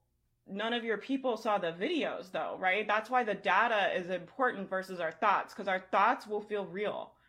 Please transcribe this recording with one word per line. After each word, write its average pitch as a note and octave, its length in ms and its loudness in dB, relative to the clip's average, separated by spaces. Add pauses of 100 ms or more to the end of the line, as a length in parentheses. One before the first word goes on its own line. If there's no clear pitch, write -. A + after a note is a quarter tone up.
(460)
none G#3 280 -4
of A#3 100 -2
your A3 140 0
people B3+ 400 -2
saw G#3+ 200 2
the F3 140 -2
videos G3+ 600 -2
though, D3+ 280 -4
right? F#3+ 280 0
That's G#3+ 220 0
why B3+ 140 2
the G#3 100 -2
data G3 640 4
is F3+ 140 -4
important G3 580 -2
versus F#3 300 -4
our E3 140 -4
thoughts, G3 400 2
'cause G3 160 -6
our F#3 100 2
thoughts A3 480 2
will G#3 140 -4
feel G#3 240 -4
real. F3+ 480 -6 (160)